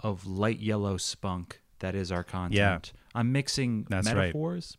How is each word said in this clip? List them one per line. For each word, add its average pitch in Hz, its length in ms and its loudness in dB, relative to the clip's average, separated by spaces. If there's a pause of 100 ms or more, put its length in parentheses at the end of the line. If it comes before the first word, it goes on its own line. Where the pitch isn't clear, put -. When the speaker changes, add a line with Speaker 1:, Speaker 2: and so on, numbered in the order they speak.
Speaker 1:
of 95 260 -4
light 101 340 0
yellow 104 360 0
spunk. - 640 -6 (200)
That 92 140 -2
is 92 180 -2
our 87 120 0
content. 92 320 -2
Speaker 2:
Yeah. 98 220 6 (360)
Speaker 1:
I'm 120 180 2
mixing 131 560 0
Speaker 2:
That's 98 200 2
right. 113 80 2
Speaker 1:
metaphors, 156 640 -2